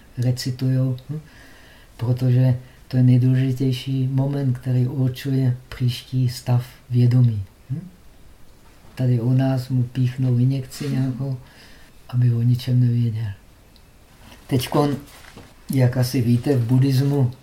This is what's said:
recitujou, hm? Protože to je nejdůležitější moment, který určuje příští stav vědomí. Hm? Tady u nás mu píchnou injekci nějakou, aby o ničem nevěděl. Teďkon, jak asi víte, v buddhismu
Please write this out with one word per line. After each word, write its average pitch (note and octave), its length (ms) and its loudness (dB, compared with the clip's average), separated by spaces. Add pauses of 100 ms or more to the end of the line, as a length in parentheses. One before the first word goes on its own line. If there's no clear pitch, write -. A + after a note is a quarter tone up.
(180)
recitujou, B2+ 800 -2 (120)
hm? D#3 100 -10 (800)
Protože B2+ 600 2 (300)
to C3 100 -4
je B2+ 60 4
nejdůležitější C3 1040 2
moment, C3+ 500 -2
který B2+ 300 0
určuje C3 720 -2 (120)
příští B2+ 600 -2
stav B2 360 -2 (240)
vědomí. A#2+ 540 4 (280)
Hm? D#3 160 -8 (1080)
Tady B2 260 0
u B2 120 0
nás C3 360 0
mu B2+ 140 0
píchnou B2+ 540 -2
injekci C3+ 520 -2
nějakou, C3 480 -4 (720)
aby B2 240 2
o A#2 80 0
ničem B2 380 2
nevěděl. A#2 480 0 (1200)
Teďkon, C#3+ 480 0 (800)
jak B2+ 240 2
asi B2 240 0
víte, A#2+ 340 2
v A#2+ 100 0
buddhismu C3+ 640 2 (120)